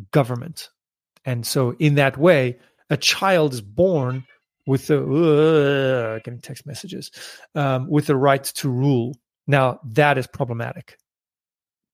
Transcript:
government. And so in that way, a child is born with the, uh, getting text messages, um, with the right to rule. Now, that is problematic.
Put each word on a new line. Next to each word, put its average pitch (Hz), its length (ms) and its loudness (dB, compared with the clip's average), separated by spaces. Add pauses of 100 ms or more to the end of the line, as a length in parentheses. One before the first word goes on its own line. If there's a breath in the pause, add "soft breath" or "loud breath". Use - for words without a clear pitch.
(120)
government. 127 580 -2 (560)
And 120 200 -6
so 131 320 -2
in 151 180 2
that 139 220 2
way, 135 400 2 (320 soft breath)
a 156 60 2
child 165 580 0
is 123 60 -8
born 131 640 0 (400 soft breath)
with 131 220 -2
the, 147 160 2
uh, 139 1200 2
getting 123 160 -14
text - 260 -18
messages, 131 460 -14 (420 loud breath)
um, 135 360 -2
with 147 180 0
the 147 80 2
right 135 300 2
to - 240 -6
rule. 123 480 0 (300)
Now, 131 320 2 (120)
that 143 260 4
is 127 80 -4
problematic. 120 720 -10 (960)